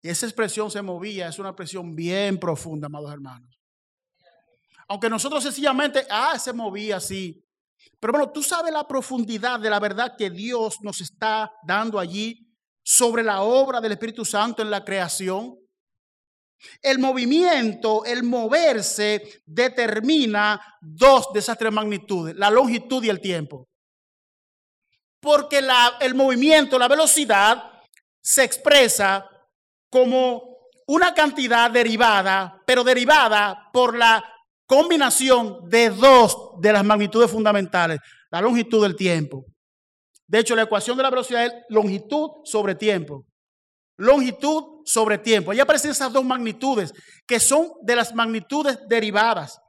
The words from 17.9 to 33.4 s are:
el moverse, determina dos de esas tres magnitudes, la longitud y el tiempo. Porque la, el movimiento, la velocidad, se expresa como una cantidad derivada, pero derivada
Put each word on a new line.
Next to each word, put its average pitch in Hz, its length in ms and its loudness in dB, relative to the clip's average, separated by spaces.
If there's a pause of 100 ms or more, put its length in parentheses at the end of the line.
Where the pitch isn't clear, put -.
el 240 180 -6
moverse, 226 1200 -2
determina 226 1160 0 (200)
dos 226 520 4
de 208 80 -2
esas 226 180 -6
tres 220 140 -2
magnitudes, 202 600 -6
la 202 160 2
longitud 240 540 0
y 226 40 0
el 196 120 -2
tiempo. 151 480 -8 (1500)
Porque 285 400 2
la, 247 400 4
el 254 140 0
movimiento, 269 640 4
la 247 100 2
velocidad, 247 800 2 (560)
se - 160 2
expresa 220 840 2 (640)
como 254 800 0 (160)
una 339 260 2
cantidad 254 580 2
derivada, 214 960 2
pero 247 160 2
derivada 240 880 2